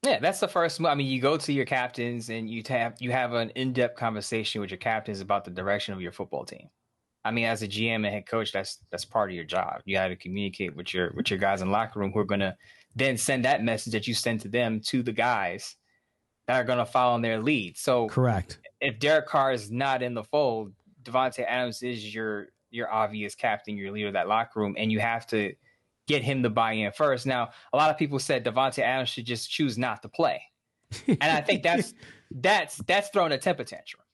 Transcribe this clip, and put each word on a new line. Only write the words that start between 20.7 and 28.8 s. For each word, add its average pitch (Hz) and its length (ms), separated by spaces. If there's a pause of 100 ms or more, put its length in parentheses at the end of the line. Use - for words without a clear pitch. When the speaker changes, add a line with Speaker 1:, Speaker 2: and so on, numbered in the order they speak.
Speaker 1:
Davante 127 420
Adams 123 380
is 110 320
your, 107 340 (220)
your 117 200
obvious 107 440
captain, 107 420
your 98 140
leader 104 180
of 98 60
that 90 140
locker 110 320
room, 101 180
and 110 140
you 107 80
have 117 280
to 104 240 (540)
get 143 160
him 131 220
to 123 40
buy 113 240
in 107 200
first. 135 340
Now, 123 240 (240)
a - 20
lot 156 140
of 151 80
people 143 200
said 131 240
Davante 123 360
Adams 127 320